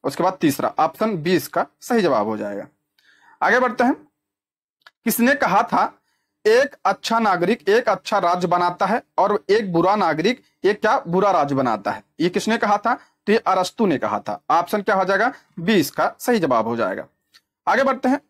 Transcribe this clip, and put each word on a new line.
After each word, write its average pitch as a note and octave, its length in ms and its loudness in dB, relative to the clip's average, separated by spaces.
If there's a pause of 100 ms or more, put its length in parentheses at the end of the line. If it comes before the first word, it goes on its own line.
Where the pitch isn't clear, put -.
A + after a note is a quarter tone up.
उसके C#3 200 -4
बाद F#3 100 0
तीसरा, - 460 -2
ऑप्शन G3 380 -2
बीस D#3+ 300 0
का - 180 -2 (160)
सही A#3+ 200 0
जवाब A#2+ 260 0
हो A2 100 -4
जाएगा। G#2 300 -8 (760)
आगे G#3 180 2
बढ़ते A#3+ 240 -2
हैं, C4 100 2 (1080)
किसने A#3+ 320 2
कहा G#3 280 2
था - 380 -2 (440)
एक B3 300 4 (100)
अच्छा G#3 340 0
नागरिक G3 500 0
एक A#3 200 2
अच्छा G#3+ 280 -2
राज्य F3+ 300 0
बनाता F3+ 380 0
है G#3 180 -2 (140)
और G3+ 320 0
एक G#3+ 240 0
बुरा F3+ 220 2
नागरिक F3 480 -2 (200)
एक G3+ 180 0
क्या G#3+ 260 0
बुरा F#3+ 240 2
राज्य C#3+ 240 0
बनाता A2 360 -2
है? G2 120 -12 (160)
ये E3+ 100 0
किसने G#3 280 -2
कहा G#3 200 0
था? A#3 160 -2
तो - 380 -8
ये A3+ 60 4
अरस्तु F#3+ 480 -2
ने D3+ 120 2
कहा G#2+ 220 -4
था। - 300 -10
ऑप्शन E3+ 320 0
क्या G3 140 0
हो F#3+ 100 0
जाएगा? G3 280 0 (260)
बीस E3+ 320 0
का D#3+ 280 -2
सही A#3+ 200 0
जवाब B2 280 0
हो A#2 80 -2
जाएगा। G2 300 -4 (640)
आगे A3 160 2
बढ़ते C4 260 -2
हैं C#4 200 0